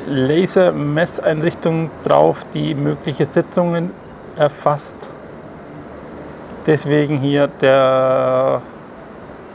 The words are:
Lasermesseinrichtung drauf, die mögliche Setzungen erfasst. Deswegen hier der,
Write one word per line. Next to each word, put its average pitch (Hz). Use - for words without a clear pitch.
Lasermesseinrichtung 160
drauf, 151
die 151
mögliche 147
Setzungen 170
erfasst. 147
Deswegen 147
hier 143
der, 131